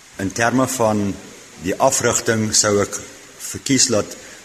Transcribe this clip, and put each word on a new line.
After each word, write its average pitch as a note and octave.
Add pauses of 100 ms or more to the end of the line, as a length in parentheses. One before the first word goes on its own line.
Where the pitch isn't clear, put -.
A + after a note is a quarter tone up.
(200)
in F#2+
terme A#2+
van G#2+ (500)
die F#2+
afrigting A2+
sou G#2
ek - (440)
verkies -
dat G#2 (280)